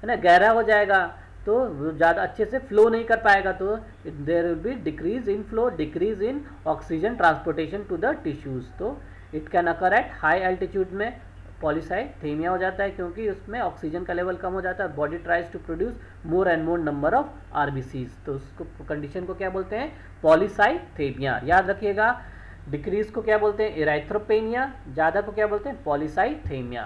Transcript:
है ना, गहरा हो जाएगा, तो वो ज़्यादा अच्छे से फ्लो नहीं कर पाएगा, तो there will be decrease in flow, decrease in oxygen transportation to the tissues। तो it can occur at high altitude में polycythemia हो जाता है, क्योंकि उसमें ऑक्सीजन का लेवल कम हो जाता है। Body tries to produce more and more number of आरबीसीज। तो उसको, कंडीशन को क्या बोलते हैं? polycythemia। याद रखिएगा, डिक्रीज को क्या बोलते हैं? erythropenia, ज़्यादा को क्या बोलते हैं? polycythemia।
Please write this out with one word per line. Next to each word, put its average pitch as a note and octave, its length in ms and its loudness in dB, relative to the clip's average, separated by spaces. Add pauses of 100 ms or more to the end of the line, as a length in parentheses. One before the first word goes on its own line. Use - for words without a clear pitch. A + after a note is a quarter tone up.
है G#3 40 -6
ना, A#3 100 2
गहरा F3+ 340 8
हो A3+ 120 6
जाएगा, G3 560 4 (280)
तो A#3 180 2
वो D#3 280 -4
ज़्यादा E3+ 300 4
अच्छे F#3 220 -2
से B3 140 -4
फ्लो G#3+ 300 6
नहीं A3+ 160 0
कर A3+ 120 4
पाएगा, G3 360 4
तो G3 240 -2 (300)
there E3 480 0
will D#3+ 120 -6
be A#3 180 -4
decrease F3 440 -4
in G#3 260 -4
flow, A#3 220 2
decrease F3 460 -2
in C4+ 180 -2 (280)
oxygen E3 520 -2
transportation E3 680 0
to F3 140 -4
the C4+ 120 2
tissues। C3+ 500 -8 (140)
तो B3+ 220 -6 (340)
it D#3 100 -6
can F3 200 2
occur F3 280 2
at A#3+ 120 4 (200)
high F3 260 4
altitude F#3 400 -2
में G#3 300 -6 (440)
polycythemia D#3+ 840 -2
हो F#3 100 0
जाता F#3 240 -2
है, G3 80 0
क्योंकि G3 400 -6
उसमें G#3 300 -8
ऑक्सीजन F3 440 -6
का F#3 80 -6
लेवल F3+ 240 -2
कम F3+ 160 -6
हो F#3+ 80 -4
जाता F#3 240 -4
है। D3+ 120 -6
Body D3+ 220 -2
tries E3+ 260 0
to E3+ 120 -14
produce F3 380 -4 (380)
more F#3 140 4
and D#3+ 220 2
more E3 200 0
number D3 240 0
of C4+ 120 4 (300)
आरबीसीज। C3+ 560 -4 (160)
तो C#3+ 60 -4
उसको, C#3 320 -10
कंडीशन D3+ 600 -8
को F#3 100 -6
क्या F#3 160 -4
बोलते F#3+ 260 -4
हैं? D4 160 -4 (320)
polycythemia। D#3 1200 2
याद F3+ 260 4
रखिएगा, G3+ 520 0 (460)
डिक्रीज F#3 420 -4
को A3+ 120 -6
क्या G#3+ 160 4
बोलते G#3 260 2
हैं? G#3 140 -4
erythropenia, G#3+ 1120 0
ज़्यादा D#3+ 280 2
को G#3 120 -6
क्या G#3+ 140 0
बोलते G#3 220 -2
हैं? - 160 -10
polycythemia। D3 1000 -2